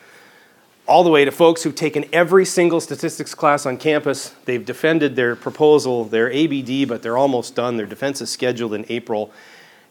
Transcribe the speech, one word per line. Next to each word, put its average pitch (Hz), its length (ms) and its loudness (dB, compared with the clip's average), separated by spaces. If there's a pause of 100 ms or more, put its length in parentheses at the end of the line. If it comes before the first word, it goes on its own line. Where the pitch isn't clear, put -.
(880)
All 160 140 6
the 175 80 4
way 147 140 6
to 135 80 -2
folks 165 320 4
who've 156 100 -4
taken 147 380 -4
every 175 320 4
single 175 360 0
statistics 151 540 -8
class 147 320 0
on 127 100 -4
campus, 147 560 -2 (120)
they've 120 200 -4
defended 147 520 0
their 120 180 0
proposal, 127 720 2
their 113 260 0
A 143 160 0
B 139 160 -4
D, 131 220 -2
but 120 180 -6
they're 117 160 -2
almost 131 380 0
done. 120 200 -2
Their 104 100 -4
defense 135 340 -6
is 117 100 -8
scheduled 117 420 -4
in 107 160 -8
April, 117 440 -6 (580)